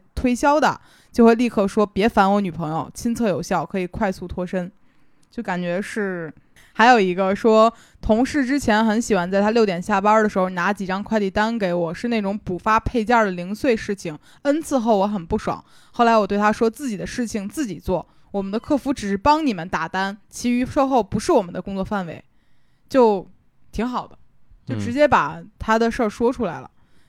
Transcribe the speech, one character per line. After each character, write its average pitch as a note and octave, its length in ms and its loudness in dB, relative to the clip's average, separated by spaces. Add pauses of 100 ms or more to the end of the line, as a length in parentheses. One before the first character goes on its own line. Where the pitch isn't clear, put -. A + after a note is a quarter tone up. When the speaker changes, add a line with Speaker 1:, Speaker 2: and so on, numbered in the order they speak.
(160)
Speaker 1:
推 B3 180 0
销 D4 280 2
的， G3+ 180 0 (320)
就 A#3 140 6
会 A#3 100 8
立 A#3+ 140 0
刻 G3 180 0
说 G#3 180 0
：“别 G3+ 220 -2
烦 G3 240 4
我 G3+ 80 2
女 G3 100 -2
朋 D#3+ 200 -8
友， D#3 240 -6
亲 A#3 200 -6
测 A3+ 140 -2
有 E3+ 140 -2
效， E3+ 240 -4
可 G3 120 -8
以 F#3 100 -2
快 G3+ 220 -4
速 F#3 160 -8
脱 F3+ 200 -8
身。” F3+ 260 -6 (580)
就 A#3+ 140 -10
感 F#3 160 -4
觉 F3 220 -4
是。 F#3 520 -6 (380)
还 A3 140 4
有 B3 140 8
一 F#3 140 2
个 F#3+ 220 0
说， A3 380 4 (260)
同 A3+ 260 2
事 C#4 200 -2
之 C4+ 120 -2
前 A3 280 2
很 A3 160 2
喜 G#3+ 140 0
欢 F3+ 140 -2
在 G3 120 2
他 G#3 100 2
六 A#3 140 4
点 F3+ 160 -4
下 G3+ 180 -2
班 G#3+ 240 4
的 G#3+ 60 2
时 G3+ 100 -2
候 F#3 100 2
拿 F#3 220 -2
几 G3+ 140 -6
张 F#3+ 180 -4
快 A3 160 -2
递 G3 100 0
单 A3 280 -2
给 F#3 160 -2
我， E3+ 200 -2
是 A#3+ 140 -6
那 A#3 140 0
种 G3+ 160 -4
补 F#3 200 -8
发 A3 220 2
配 A3+ 240 -2
件 A#3 140 2
儿 A3+ 80 4
的 F#3+ 60 -2
零 F3+ 220 -8
碎 A#3+ 220 0
事 G#3 180 -6
情， E3 240 -8 (260)
N D4 180 0
次 C#4+ 180 -2
后 A3+ 200 2
我 F#3+ 80 2
很 G3+ 180 -6
不 G#3+ 120 -4
爽。 - 240 -6 (300)
后 A#3+ 140 2
来 A3+ 120 6
我 G#3 80 4
对 G3+ 120 -2
他 G#3 120 2
说 A3+ 220 0
：“自 C#4+ 160 -10
己 G#3+ 80 -6
的 E3+ 100 -8
事 A#3 220 -6
情 G#3 220 -8
自 D4+ 160 -6
己 F#3 120 -10
做， F3+ 300 -4 (240)
我 G3+ 100 -4
们 G3 100 -8
的 G#3+ 80 -4
客 C#4+ 180 0
服 C#4 160 -4
只 G#3 160 -6
是 G3 80 0
帮 D4 280 2
你 B3 80 0
们 E3 140 -8
打 D#3+ 180 -4
单， F#3+ 320 -4 (120)
其 - 220 -4
余 B3 140 0
售 C#4 220 0
后 C4 160 2
不 - 160 -4
是 F4 140 0
我 B3 80 4
们 F3 100 -10
的 F#3+ 100 -8
工 G3 140 -10
作 F#3+ 80 -4
范 G3 220 -6
围。” - 180 -14 (640)
就 A3 400 4 (440)
挺 G#3+ 180 -4
好 A3 180 -6
的， - 80 -20 (520)
就 A#2 120 -4
直 A#3 140 -4
接 D4 140 4
把 E3 340 2 (160)
他 A3 220 0
的 A3+ 100 2
事 A#3 140 -2
儿 G#3+ 60 0
说 A#3+ 220 0
出 B3 140 -4
来 C#3+ 160 -6
了。 - 100 -18
Speaker 2:
嗯。 - 60 -20 (320)